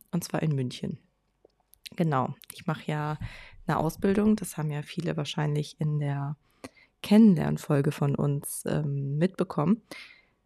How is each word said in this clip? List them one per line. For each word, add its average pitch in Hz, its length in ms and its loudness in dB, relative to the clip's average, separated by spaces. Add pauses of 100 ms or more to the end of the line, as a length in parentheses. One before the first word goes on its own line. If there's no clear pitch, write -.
(120)
und 170 120 -2
zwar - 180 -4
in 156 140 0
München. - 420 -4 (960)
Genau, 143 400 0 (180)
ich - 120 -20
mache - 220 -4
ja 151 300 -4 (480)
eine 156 120 0
Ausbildung, 202 580 2
das - 220 -6
haben 151 140 -2
ja 147 100 -4
viele 160 360 -6
wahrscheinlich 147 600 -2
in 151 200 0
der 143 380 -4 (640)
Kennenlernfolge 151 880 6
von 143 240 0
uns, 143 500 -2
ähm, 143 520 -2
mitbekommen. 180 640 0 (640)